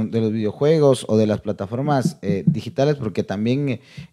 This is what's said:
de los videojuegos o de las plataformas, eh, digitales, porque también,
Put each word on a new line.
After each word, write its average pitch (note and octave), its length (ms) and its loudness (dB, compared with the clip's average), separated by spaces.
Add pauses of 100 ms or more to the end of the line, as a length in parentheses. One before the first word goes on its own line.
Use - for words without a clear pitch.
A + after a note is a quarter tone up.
de A2+ 120 -2
los A2 100 0
videojuegos C3+ 760 2
o G#2+ 100 2
de A2 100 4
las G#2 140 0
plataformas, A#2+ 840 -2
eh, G2 240 -2
digitales, C#3 480 0
porque G#2+ 280 -4
también, A#2+ 580 -2 (320)